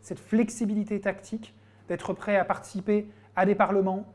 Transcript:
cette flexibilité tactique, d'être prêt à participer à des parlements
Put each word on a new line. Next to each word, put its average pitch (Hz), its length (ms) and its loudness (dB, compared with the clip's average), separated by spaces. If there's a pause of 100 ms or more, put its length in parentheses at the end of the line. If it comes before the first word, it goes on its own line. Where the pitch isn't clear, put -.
cette - 180 -12
flexibilité 214 800 0
tactique, 202 560 -6 (320)
d'être 175 260 -4
prêt 202 240 0
à 180 80 4
participer 208 600 -2 (280)
à 185 100 4
des 202 80 4
parlements 196 600 2